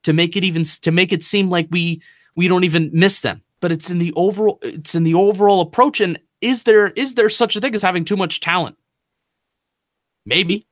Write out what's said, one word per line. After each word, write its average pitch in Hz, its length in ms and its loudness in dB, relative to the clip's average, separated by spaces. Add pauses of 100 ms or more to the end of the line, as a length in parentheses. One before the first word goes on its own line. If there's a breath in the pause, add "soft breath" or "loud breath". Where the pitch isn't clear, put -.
to 160 100 0
make 170 240 0
it 185 80 -2
even 165 160 -2
s-, - 180 -4
to 165 140 -2
make 180 200 2
it 160 120 -4
seem 196 240 0
like 170 220 -2
we, 170 300 -4 (360 soft breath)
we 175 100 0
don't 180 180 2
even 160 280 0
miss 185 300 2
them. 107 200 -6 (180)
But 170 120 -2
it's 160 180 -6
in 175 80 -4
the 170 160 -2
overall, 196 480 0
it's - 320 -8
in 165 80 0
the 160 120 2
overall 196 460 4
approach. 247 400 2
And 175 180 -2 (220)
is 233 220 -2
there, 208 260 6
is 254 260 -6
there 220 140 2
such 220 280 0
a 202 40 -6
thing 240 140 -4
as 202 80 -4
having 180 220 0
too 202 120 -2
much 185 240 -4
talent? 165 360 -2 (1500)
Maybe. 180 460 0